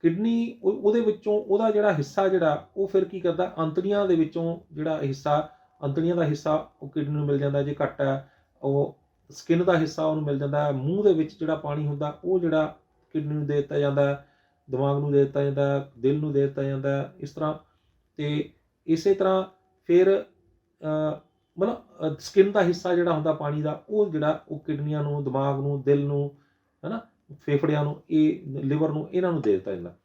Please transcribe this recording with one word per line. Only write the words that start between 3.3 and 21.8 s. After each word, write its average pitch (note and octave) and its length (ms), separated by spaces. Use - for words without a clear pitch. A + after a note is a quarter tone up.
ਅੰਤੜੀਆਂ F#3+ 500
ਦੇ F3+ 80
ਵਿੱਚੋਂ E3 440
ਜਿਹੜਾ D3+ 300
ਹਿੱਸਾ, D3 480
ਅੰਤੜੀਆਂ D#3+ 320
ਦਾ E3+ 80
ਹਿੱਸਾ D3+ 480
ਉਹ C#3+ 80
ਕਿਡਨੀ D3 260
ਨੂੰ D3 100
ਮਿਲ C#3+ 120
ਜਾਂਦਾ। C#3+ 260
ਜੇ C#3+ 200
ਘੱਟ - 180
ਹੈ, C#3 300
ਉਹ C#3 340
ਸਕਿਨ E3+ 320
ਦਾ F3 140
ਹਿੱਸਾ D#3 280
ਉਹਨੂੰ D#3 180
ਮਿਲ C#3+ 160
ਜਾਂਦਾ D3 260
ਹੈ। C#3+ 60
ਮੂੰਹ D3 320
ਦੇ G3+ 100
ਵਿੱਚ D#3 260
ਜਿਹੜਾ D#3+ 160
ਪਾਣੀ D3 320
ਹੁੰਦਾ, D3 360
ਉਹ F#3 160
ਜਿਹੜਾ D#3 380
ਕਿਡਨੀ D3+ 220
ਨੂੰ D3 100
ਦੇ C#3+ 100
ਦਿੱਤਾ C#3+ 240
ਜਾਂਦਾ C#3+ 300
ਹੈ, C#3 180
ਦਿਮਾਗ C#3 280
ਨੂੰ C#3+ 120
ਦੇ C#3 120
ਦਿੱਤਾ C#3+ 200
ਜਾਂਦਾ C#3 360
ਹੈ, C#3 200
ਦਿਲ C#3 200
ਨੂੰ D3+ 140
ਦੇ C#3 80
ਦਿੱਤਾ C#3 220
ਜਾਂਦਾ C#3 260
ਹੈ, C#3 300
ਇਸ C#3+ 120
ਤਰ੍ਹਾਂ। D#3 220
ਤੇ D3+ 320
ਇਸੇ E3 260
ਤਰ੍ਹਾਂ F#3+ 300
ਫਿਰ, F#3 400
ਅਹ, D#3 380
ਮਤਲਬ, A3 160
ਅਹ, - 440